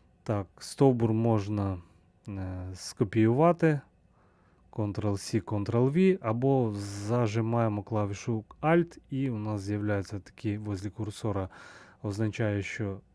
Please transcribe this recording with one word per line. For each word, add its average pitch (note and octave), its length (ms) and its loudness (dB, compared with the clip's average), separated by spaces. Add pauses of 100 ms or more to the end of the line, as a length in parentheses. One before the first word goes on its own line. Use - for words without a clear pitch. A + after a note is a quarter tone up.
(240)
Так, G2+ 240 0 (120)
стовбур A#2+ 540 4
можна, G#2 680 0 (460)
е, F#2 480 -8
скопіювати. C3 1080 2 (880)
Ctrl-C, G#2 720 -2
Ctrl-V, C3+ 800 2
або A#2+ 540 2
зажимаємо G#2+ 1080 0
клавішу G#2+ 600 -2 (160)
Alt, E3+ 380 2 (100)
і C3+ 200 -2
у A#2 80 -4
нас G#2+ 240 -4
з'являється G2+ 580 -2
такий - 380 -6
возле G#2 320 -6
курсора, G2+ 600 -4 (540)
означає, G#2 600 0
що G2 380 -6 (140)